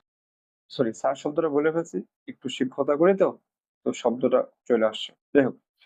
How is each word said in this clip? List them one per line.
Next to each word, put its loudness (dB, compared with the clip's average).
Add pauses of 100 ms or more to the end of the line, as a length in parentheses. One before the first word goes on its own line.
(680)
সরি -2
স্যার -2
শব্দটা -4
বলে 0
ফেলছি, -6 (260)
একটু -12
শিক্ষকতা -2
করি 4
তো, 0 (460)
তো -2
শব্দটা 2 (240)
চলে 4
আসছে। -6 (200)
যাই 6
হোক, -4 (300)